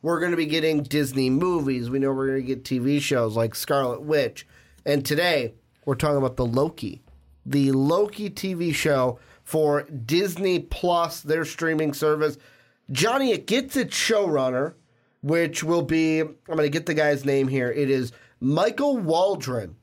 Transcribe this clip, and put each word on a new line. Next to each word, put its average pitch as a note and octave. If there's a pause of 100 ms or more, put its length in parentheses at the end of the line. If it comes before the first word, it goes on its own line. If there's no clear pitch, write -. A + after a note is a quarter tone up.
we're D#3+
gonna F3
be D#3+
getting D#3
Disney C3+
movies. C#3
We C3+
know C3+
we're C3+
gonna C3+
get B2
T C3
V C#3+
shows A#2+
like A2+
Scarlet C#3
Witch. D3 (380)
And C#3+
today, D3+ (320)
we're C#3
talking D3
about C3
the B2+
Loki. C3 (440)
The C3+
Loki F#3
T F#3+
V E3+
show C3 (260)
for D3
Disney E3+
Plus, E3+
their D#3
streaming D#3
service. D3+ (540)
Johnny, A#3
it -
gets C4
its B3
showrunner, D3+ (480)
which E3
will E3
be, D#3+
I'm D#3 (120)
gonna D#3
get D3
the E3
guy's D3
name C#3
here. C3
It C#3
is C3 (300)
Michael A3
Waldron D#3